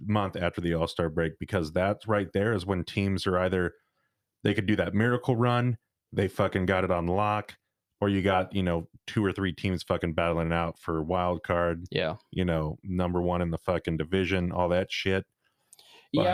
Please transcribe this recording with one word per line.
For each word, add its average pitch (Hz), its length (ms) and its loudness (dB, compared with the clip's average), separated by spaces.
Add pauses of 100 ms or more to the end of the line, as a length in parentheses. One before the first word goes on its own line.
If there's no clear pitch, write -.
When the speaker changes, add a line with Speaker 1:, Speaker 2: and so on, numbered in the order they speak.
Speaker 1:
month 101 300 0
after 87 260 -2
the 85 140 0
All-Star 82 340 -2
break, 82 300 -2
because 82 320 -4
that's 92 360 -2
right 104 240 0
there 104 220 0
is 92 140 -2
when 92 160 0
teams 98 420 -2
are 90 140 2
either, 90 340 2 (680)
they 104 100 2
could 95 140 0
do 104 80 2
that 87 180 0
miracle 123 420 2
run, 123 440 2 (340)
they 101 140 2
fucking 95 400 0
got 95 160 2
it 92 80 0
on 85 160 0
lock, 104 480 -2 (440)
or 104 100 2
you 98 120 2
got, 92 320 2
you 101 80 0
know, 85 260 0 (200)
two 107 180 0
or 95 60 2
three 95 220 -2
teams 92 280 -2
fucking 87 320 -2
battling 82 380 0
it - 20 2
out 85 240 -2
for 80 240 -4
wild 90 400 -2
card, 87 480 0
Speaker 2:
Yeah. 80 280 -2 (120)
Speaker 1:
you 92 160 -2
know, 80 380 0
number 90 400 -2
one 90 180 0
in 87 80 -2
the 82 80 -4
fucking 85 400 -2
division, 87 540 0
all 87 180 0
that 90 220 0
shit. 95 340 -2 (880)
Speaker 2:
Yeah, 151 100 2 (100)